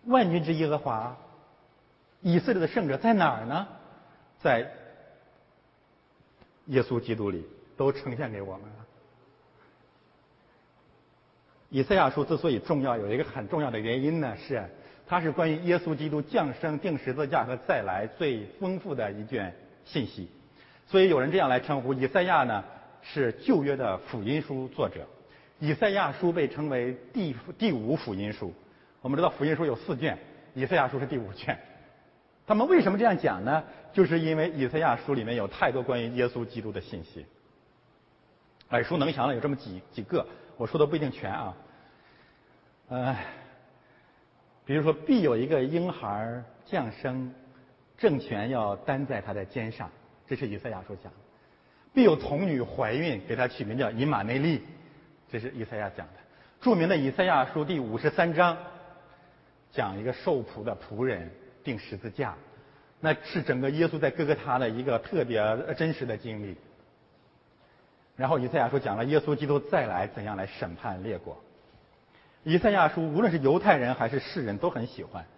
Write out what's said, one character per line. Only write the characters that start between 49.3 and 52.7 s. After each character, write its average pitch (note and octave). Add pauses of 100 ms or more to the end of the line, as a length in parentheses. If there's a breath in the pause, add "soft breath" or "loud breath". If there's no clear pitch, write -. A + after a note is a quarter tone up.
的 G2
肩 A2+
上”， F2+ (360)
这 C3+
是 C3
以 G2+
赛 A#2
亚 F#2+
书 G#2
讲 F2+
的。 - (760 soft breath)
“必 C4
有 E3+
童 E3
女 C#3
怀 A#2